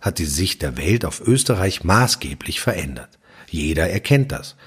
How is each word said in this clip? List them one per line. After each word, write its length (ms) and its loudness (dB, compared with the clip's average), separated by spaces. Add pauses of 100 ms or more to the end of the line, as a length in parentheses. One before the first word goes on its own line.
hat 160 -2
die 80 -2
Sicht 380 -2
der 120 -4
Welt 300 0
auf 160 -8
Österreich 640 2
maßgeblich 760 0
verändert. 580 -6 (320)
Jeder 360 0
erkennt 440 2
das. 240 -10 (120)